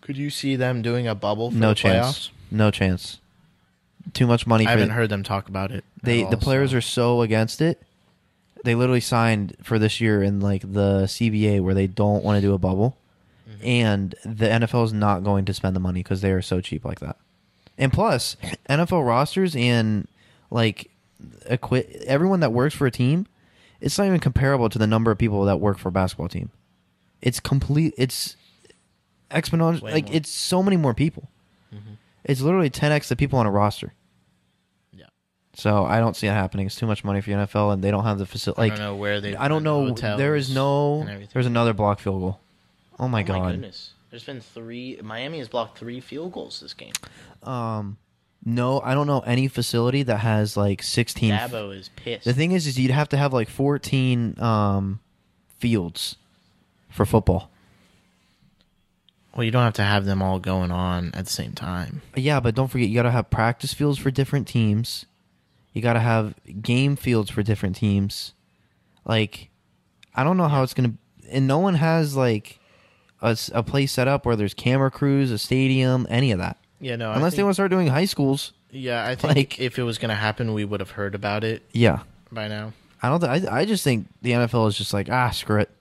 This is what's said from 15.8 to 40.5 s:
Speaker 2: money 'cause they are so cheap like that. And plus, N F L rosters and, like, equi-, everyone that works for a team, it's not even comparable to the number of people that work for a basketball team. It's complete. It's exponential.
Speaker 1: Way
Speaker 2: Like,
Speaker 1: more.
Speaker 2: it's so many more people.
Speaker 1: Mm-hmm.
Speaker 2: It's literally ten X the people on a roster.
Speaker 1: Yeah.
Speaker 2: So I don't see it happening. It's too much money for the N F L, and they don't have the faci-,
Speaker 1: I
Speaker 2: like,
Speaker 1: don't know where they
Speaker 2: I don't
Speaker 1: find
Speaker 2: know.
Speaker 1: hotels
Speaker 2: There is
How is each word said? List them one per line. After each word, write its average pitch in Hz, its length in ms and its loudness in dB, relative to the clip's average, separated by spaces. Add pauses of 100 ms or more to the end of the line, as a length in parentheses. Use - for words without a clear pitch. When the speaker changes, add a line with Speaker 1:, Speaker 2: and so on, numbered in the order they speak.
Speaker 2:
money 90 220 -2
'cause 95 180 -4
they 98 120 2
are 92 100 2
so 90 180 -2
cheap - 240 -8
like 80 160 -8
that. 71 160 -10 (640)
And 131 140 2
plus, 190 440 0 (320)
N 143 120 2
F 175 120 0
L 170 100 2
rosters 147 540 0
and, 113 500 2 (440)
like, 113 380 -2 (580)
equi-, 127 380 0 (220)
everyone 175 340 2
that 127 120 2
works 127 220 2
for 143 120 0
a 123 60 4
team, 147 340 0 (540)
it's - 180 -2
not 202 80 2
even 185 140 2
comparable 131 480 2
to 107 100 -4
the 110 80 4
number 113 240 4
of 104 80 0
people 104 260 2
that 98 160 4
work 101 180 2
for - 100 -6
a 90 40 -4
basketball 92 360 0
team. - 220 -8 (720)
It's 123 180 -2
complete. 147 580 0
It's - 380 -4 (960)
exponential. 160 520 0
Speaker 1:
Way 110 100 -8
Speaker 2:
Like, 156 140 0
Speaker 1:
more. 156 100 -4
Speaker 2:
it's 156 140 -2
so - 320 -2
many 196 140 4
more 143 180 2
people. - 340 -2 (460)
Speaker 1:
Mm-hmm. 107 180 -18 (320)
Speaker 2:
It's 135 160 0
literally 160 300 2
ten 147 220 0
X 147 160 0
the 127 80 -2
people 135 220 0
on 113 80 4
a 101 40 2
roster. 101 440 0 (960)
Speaker 1:
Yeah. 95 140 -20 (480)
Speaker 2:
So 101 300 2
I 107 160 2
don't 113 160 0
see 107 100 -4
it 98 60 2
happening. 98 340 -2
It's 98 100 -8
too 117 100 -4
much 104 180 -2
money 101 160 0
for 101 100 -6
the 101 40 0
N 101 60 0
F 101 160 -2
L, 104 140 2
and 98 120 -2
they 98 80 2
don't 104 140 0
have 104 140 0
the 98 80 -4
faci-, - 300 -6
Speaker 1:
I - 60 -4
Speaker 2:
like, 107 100 2
Speaker 1:
don't 107 80 -6
know 101 160 -8
where 101 240 -2
they 101 160 -6
Speaker 2:
I 139 120 -2
don't 156 100 0
Speaker 1:
find 156 60 -4
Speaker 2:
know. 147 220 0
Speaker 1:
hotels 113 320 -2
Speaker 2:
There 143 180 2
is 135 180 -2